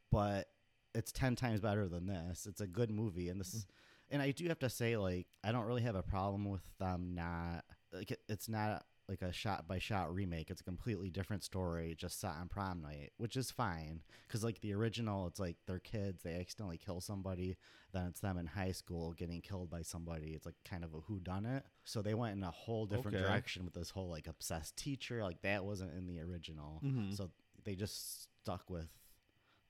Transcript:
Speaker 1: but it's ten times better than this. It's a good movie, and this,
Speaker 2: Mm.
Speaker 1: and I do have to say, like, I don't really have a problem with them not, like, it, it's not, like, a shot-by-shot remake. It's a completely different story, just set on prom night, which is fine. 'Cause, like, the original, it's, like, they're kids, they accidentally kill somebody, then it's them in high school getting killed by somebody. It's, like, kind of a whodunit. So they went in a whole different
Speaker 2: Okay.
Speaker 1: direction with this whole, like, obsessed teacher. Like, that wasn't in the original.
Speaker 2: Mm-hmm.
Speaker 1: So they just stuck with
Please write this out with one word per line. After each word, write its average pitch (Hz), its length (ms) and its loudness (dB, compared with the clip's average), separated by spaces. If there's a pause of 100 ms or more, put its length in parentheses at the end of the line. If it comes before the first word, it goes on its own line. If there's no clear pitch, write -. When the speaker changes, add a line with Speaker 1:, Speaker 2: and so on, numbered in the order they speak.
(100)
Speaker 1:
but 101 400 6 (460)
it's 113 160 0
ten 127 240 4
times 113 240 4
better 104 280 4
than 87 180 0
this. 92 400 -2
It's 101 140 -6
a 104 60 -2
good 107 240 2
movie, 101 380 0
and 92 120 -2
this, 92 140 -4
Speaker 2:
Mm. 110 120 -2 (440)
Speaker 1:
and 143 120 2
I 139 100 4
do 165 160 0
have 165 100 2
to 127 100 4
say, 117 280 4
like, 92 320 2 (160)
I 104 80 4
don't 120 120 4
really 117 180 2
have 117 120 4
a 92 80 2
problem 98 440 2
with 98 160 0 (160)
them 90 360 2
not, 85 500 0 (280)
like, 92 180 -4
it, - 180 -4
it's 107 200 -4
not, 107 360 2 (240)
like, 95 140 -2
a 90 100 0
shot-by-shot 92 800 0
remake. 87 380 0
It's 87 120 -8
a - 20 -12
completely 95 460 -2
different 92 340 -2
story, 85 520 0
just - 220 -4
set 95 140 -2
on 85 160 -4
prom 95 340 0
night, 73 360 -8
which 113 180 -2
is 131 160 0
fine. 82 500 0 (240)
'Cause, 107 160 -2
like, 113 200 0
the 104 100 0
original, 104 560 2
it's, - 100 -8
like, 87 280 0
they're 92 120 0
kids, 98 460 -2
they 82 160 -2
accidentally 90 360 -4
kill 90 240 -4
somebody, 92 560 0 (360)
then 90 140 2
it's 82 120 -4
them 95 180 2
in 87 100 0
high 92 260 0
school 85 400 -2
getting 85 280 -4
killed 90 300 -4
by 85 120 -4
somebody. 82 520 -4
It's, 76 100 -8
like, 85 200 -10
kind 87 180 -4
of 82 100 -6
a 78 100 -6
whodunit. 98 600 -2 (220)
So - 180 -2
they 104 120 2
went 110 220 2
in 98 60 0
a 90 80 -2
whole 110 360 -2
different 104 300 2
Speaker 2:
Okay. 95 80 4
Speaker 1:
direction 95 400 2
with 87 100 -6
this 85 160 -4
whole, 95 180 -4
like, 78 180 -6
obsessed 82 500 -4
teacher. 123 460 -2
Like, 92 200 -2
that 98 220 4
wasn't 95 300 -2
in 90 140 -4
the 87 100 -4
original. 80 680 -6
Speaker 2:
Mm-hmm. 120 280 2
Speaker 1:
So 98 180 -2 (320)
they 101 140 -2
just - 460 -4 (180)
stuck - 280 -4
with 82 200 -4 (800)